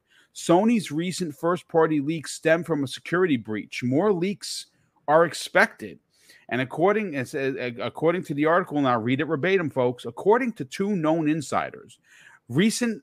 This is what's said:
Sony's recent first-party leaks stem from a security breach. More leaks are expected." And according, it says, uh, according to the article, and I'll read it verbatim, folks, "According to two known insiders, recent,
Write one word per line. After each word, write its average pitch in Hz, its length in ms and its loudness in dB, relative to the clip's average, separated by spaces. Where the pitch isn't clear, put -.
Sony's 196 560 2
recent 165 420 -4
first-party 160 680 0
leaks 151 320 -6
stem 160 320 2
from 147 180 -2
a 131 40 -2
security 175 500 0
breach. 107 440 -8
More 143 300 2
leaks 185 540 -4
are 160 160 6
expected." 170 760 -2
And 120 100 -2
according, 185 540 0
it 131 160 -6
says, 135 260 -4
uh, 120 260 -8
according 156 440 -2
to 160 80 -6
the 147 120 -2
article, 160 320 2
and 143 80 2
I'll 123 160 2
read 127 200 0
it 160 40 -4
verbatim, 160 440 0
folks, 123 340 -2
"According 220 500 0
to 143 120 -10
two 202 320 -4
known 156 320 0
insiders, 107 680 -4
recent, 208 540 0